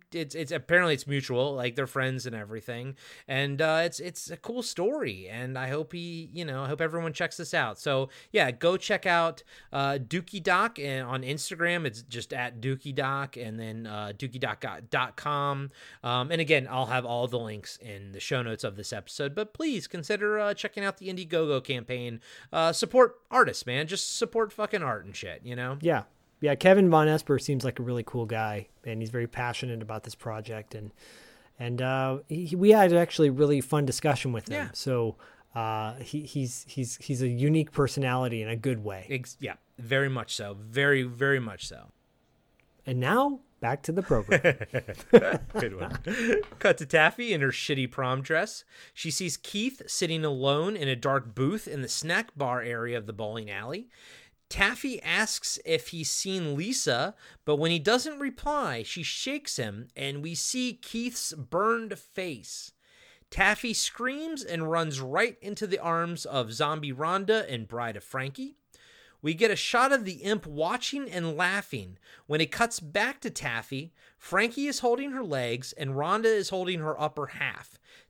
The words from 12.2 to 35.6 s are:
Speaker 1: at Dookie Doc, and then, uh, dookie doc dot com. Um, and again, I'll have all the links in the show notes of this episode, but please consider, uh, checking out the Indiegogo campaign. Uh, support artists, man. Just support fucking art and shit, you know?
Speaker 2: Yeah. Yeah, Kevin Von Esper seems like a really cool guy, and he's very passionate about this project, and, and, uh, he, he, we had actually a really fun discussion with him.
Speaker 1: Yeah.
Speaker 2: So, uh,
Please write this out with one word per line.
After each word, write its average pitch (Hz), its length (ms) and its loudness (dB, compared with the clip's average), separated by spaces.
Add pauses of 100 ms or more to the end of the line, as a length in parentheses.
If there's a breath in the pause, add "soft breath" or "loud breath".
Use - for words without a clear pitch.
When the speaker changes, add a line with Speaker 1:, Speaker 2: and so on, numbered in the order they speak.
Speaker 1:
at 123 300 -6
Dookie 135 320 -4
Doc, 139 440 -2
and 113 220 -8
then, 113 280 -8
uh, 104 280 -6
dookie 127 240 -8
doc 113 240 -4 (280)
dot 127 240 0
com. 143 560 -2 (320 loud breath)
Um, 127 280 0
and 165 80 0
again, 147 300 4
I'll 127 180 0
have 123 180 0
all 120 220 0
the 117 120 -2
links 107 380 -8
in 101 340 -14
the 98 80 -12
show 127 240 0
notes 113 200 -4
of 104 120 -4
this 104 180 -10
episode, 139 400 -6
but 208 200 -4
please 285 340 -2
consider, 208 520 0
uh, 208 140 2
checking 202 300 -6
out 196 140 -2
the 185 100 -12
Indiegogo 165 560 0
campaign. 123 560 -6 (340 loud breath)
Uh, 165 180 4
support 240 440 6 (160)
artists, 233 340 6
man. 135 220 0
Just - 300 -4
support 226 360 0
fucking 208 300 -2
art 110 220 -2
and 98 100 -14
shit, 87 280 -10
you 123 120 -10
know? 127 260 -4
Speaker 2:
Yeah. 156 220 4 (360)
Yeah, 147 140 4
Kevin 190 380 10
Von 156 160 10
Esper 151 320 4
seems 135 260 0
like 127 140 -2
a 127 40 -4
really 120 200 -2
cool 117 240 -4
guy, 107 400 -4 (180)
and 113 160 -4
he's 113 80 -4
very 120 160 -2
passionate 120 560 -4
about 110 220 -8
this 113 100 -14
project, 110 640 -10
and, 107 160 -12 (680 soft breath)
and, 120 240 -4
uh, 131 380 0 (100)
he, 170 160 -4
he, 160 100 -4
we 190 140 8
had 202 240 10
actually 165 360 6
a - 20 6
really 143 280 6
fun 143 280 2
discussion 135 440 0
with 113 160 -4
him. 277 200 -4
Speaker 1:
Yeah. - 60 -12
Speaker 2:
So, 117 420 0 (400 soft breath)
uh, 110 400 -2